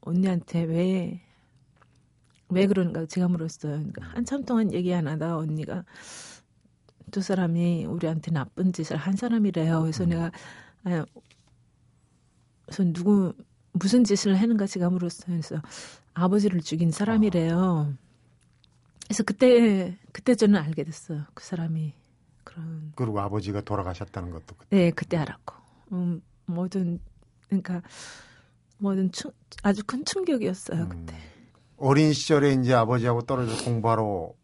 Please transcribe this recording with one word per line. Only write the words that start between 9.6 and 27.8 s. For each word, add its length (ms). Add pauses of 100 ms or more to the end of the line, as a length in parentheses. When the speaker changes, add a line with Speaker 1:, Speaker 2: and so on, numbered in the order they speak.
Speaker 1:
그래서 220
Speaker 2:
음. 60
Speaker 1:
내가, 220 (520)
아, 220 (1600)
그래서 260
누구, 420 (400)
무슨 300
짓을 340
했는가 300
제가 220
물었어요. 380
그래서 340 (520)
아버지를 480
죽인 300
사람이래요. 680
Speaker 2:
아. 340 (1120)
Speaker 1:
그래서 160
그때, 720 (140)
그때 240
저는 240
알게 240
됐어요. 400 (100)
그 100
사람이 500 (500)
그런. 520
Speaker 2:
그리고 240
아버지가 420
돌아가셨다는 680
것도 260
그때? 200
Speaker 1:
네, 140
그때 260
알았고. 380 (360)
음, 300 (240)
모든, 540 (480)
그러니까 340 (960)